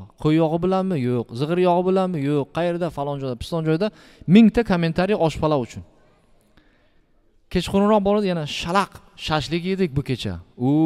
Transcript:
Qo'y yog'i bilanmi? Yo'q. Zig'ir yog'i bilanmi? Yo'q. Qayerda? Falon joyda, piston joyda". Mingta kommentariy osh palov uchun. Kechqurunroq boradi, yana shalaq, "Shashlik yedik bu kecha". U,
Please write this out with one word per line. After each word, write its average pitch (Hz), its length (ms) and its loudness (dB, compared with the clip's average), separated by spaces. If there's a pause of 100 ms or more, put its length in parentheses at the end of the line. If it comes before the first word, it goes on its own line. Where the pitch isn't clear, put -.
(200)
Qo'y 156 160 2
yog'i 165 260 2
bilanmi? 190 380 -2
Yo'q. 123 340 -2
Zig'ir 151 240 -2
yog'i 180 280 4
bilanmi? 190 360 0
Yo'q. 143 300 0
Qayerda? 170 380 -2
Falon 143 300 -6
joyda, 127 180 -6
piston 165 260 -6
joyda". 160 260 0 (360)
Mingta 220 360 8
kommentariy 180 540 0
osh 165 220 0
palov 156 240 0
uchun. 107 200 -10 (1700)
Kechqurunroq 196 520 2
boradi, 202 220 2
yana 170 200 -2
shalaq, 175 460 -2 (240)
"Shashlik 156 480 -4
yedik 185 320 -2
bu 147 60 0
kecha". 110 320 -6 (220)
U, 123 140 0 (160)